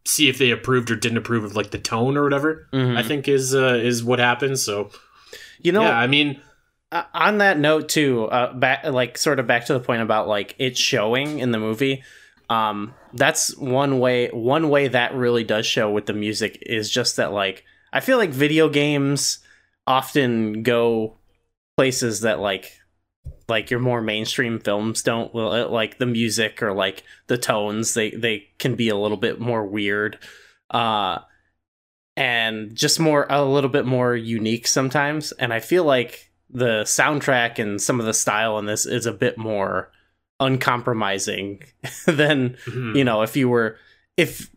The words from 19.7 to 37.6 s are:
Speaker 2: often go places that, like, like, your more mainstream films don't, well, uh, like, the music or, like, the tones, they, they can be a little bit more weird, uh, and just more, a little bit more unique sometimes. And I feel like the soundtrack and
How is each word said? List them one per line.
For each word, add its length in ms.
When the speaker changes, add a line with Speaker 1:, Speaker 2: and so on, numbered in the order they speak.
Speaker 2:
often 760
go 540
places 440
that, 180
like, 320
like, 220
your 100
more 220
mainstream 580
films 420
don't, 320
well, 180
uh, 160
like, 300
the 80
music 560
or, 120
like, 280
the 120
tones, 560
they, 160
they 340
can 180
be 140
a 60
little 200
bit 240
more 260
weird, 520
uh, 480
and 580
just 240
more, 300
a 160
little 240
bit 160
more 320
unique 500
sometimes. 640
And 200
I 80
feel 240
like 460
the 360
soundtrack 720
and 220